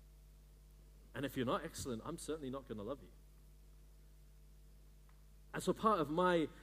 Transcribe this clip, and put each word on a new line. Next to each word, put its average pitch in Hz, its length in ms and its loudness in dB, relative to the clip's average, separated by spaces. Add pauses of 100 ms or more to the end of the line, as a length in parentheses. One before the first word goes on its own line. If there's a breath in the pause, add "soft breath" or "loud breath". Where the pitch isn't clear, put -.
(1160)
And 135 100 -2
if 131 120 -4
you're 127 80 2
not 151 180 2
excellent, 127 420 -6
I'm 165 120 -6
certainly 147 340 -6
not 135 160 -8
gonna 107 160 -8
love 139 180 -6
you. - 80 -18 (2500)
And 156 100 -4
so 185 100 4
part 208 260 4
of 139 100 2
my 170 400 4 (140 loud breath)